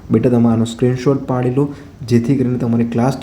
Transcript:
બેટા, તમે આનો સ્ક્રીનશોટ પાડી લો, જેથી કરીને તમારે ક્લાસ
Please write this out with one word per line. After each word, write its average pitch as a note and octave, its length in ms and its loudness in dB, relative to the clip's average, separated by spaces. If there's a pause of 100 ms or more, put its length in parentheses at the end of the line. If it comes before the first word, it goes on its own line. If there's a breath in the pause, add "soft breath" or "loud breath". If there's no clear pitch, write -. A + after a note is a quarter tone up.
(100 loud breath)
બેટા, A#2 200 2
તમે A#2 180 4
આનો A2+ 160 2
સ્ક્રીનશોટ B2+ 640 -2
પાડી B2+ 240 -2
લો, C#3+ 180 0 (400 loud breath)
જેથી A#2 280 2
કરીને B2 220 0
તમારે A#2 260 0
ક્લાસ A#2 380 0